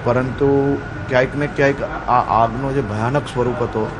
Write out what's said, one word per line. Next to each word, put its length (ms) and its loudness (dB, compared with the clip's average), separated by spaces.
પરંતુ 720 2
ક્યાંક 260 4
ને 220 -2
ક્યાંક 260 2
આ 360 4
આગનો 280 -2
જે 80 0
ભયાનક 460 -2
સ્વરૂપ 360 -2
હતો 380 -2